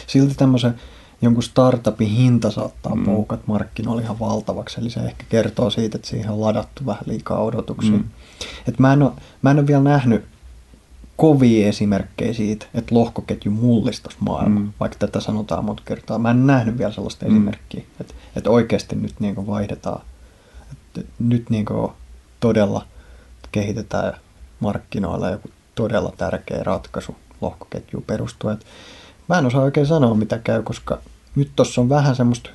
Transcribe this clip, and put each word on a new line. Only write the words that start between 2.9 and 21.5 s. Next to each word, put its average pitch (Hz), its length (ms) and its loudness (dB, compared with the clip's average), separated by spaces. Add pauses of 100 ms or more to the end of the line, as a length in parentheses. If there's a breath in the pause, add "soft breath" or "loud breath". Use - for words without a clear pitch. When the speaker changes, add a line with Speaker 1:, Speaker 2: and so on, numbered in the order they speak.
Speaker 2:
Mm. 98 100 -2
Speaker 1:
poukata 107 400 -2
markkinoilla 110 560 -4
ihan 113 180 -6
valtavaksi, 107 600 -4
eli 117 80 -4
se 120 100 -8
ehkä - 300 -8
kertoo 104 400 2
siitä, 107 280 -2
että - 100 -16
siihen 113 240 -6
on 107 100 -4
ladattu 107 440 -2
vähän 110 200 -6
liikaa - 380 -4
odotuksia. 113 540 -2
Speaker 2:
Mm. 101 60 0 (640 loud breath)
Speaker 1:
Et - 120 0
mä 131 140 6
en 143 100 4
oo, 127 100 2 (280 loud breath)
mä 135 100 4
en 147 80 6
oo 143 80 2
vielä 143 160 4
nähnyt 123 420 4 (920)
kovia 123 500 6
esimerkkejä 101 680 -2
siitä, 107 400 -4
että 117 220 -2
lohkoketju 110 560 -2
mullistaisi 113 680 0
maailman, 101 420 0
Speaker 2:
Mm. 104 180 -6
Speaker 1:
vaikka 104 200 -4
tätä 104 200 -2
sanotaan 107 460 -4
monta 104 200 -8
kertaa. 110 340 -6
Mä 117 120 2
en 127 160 4
nähnyt 123 300 2
vielä 104 140 -2
sellaista - 340 -10
Speaker 2:
Mm. 107 60 2
Speaker 1:
esimerkkiä, 104 500 0 (200)
että, - 120 -16 (220 soft breath)
että - 140 -2
oikeasti 113 460 2
nyt 104 240 -6
niinku 101 280 -4
vaihdetaan, 104 540 -6 (720 soft breath)
että - 480 -16
nyt 120 300 0
niinku 110 440 -4 (460)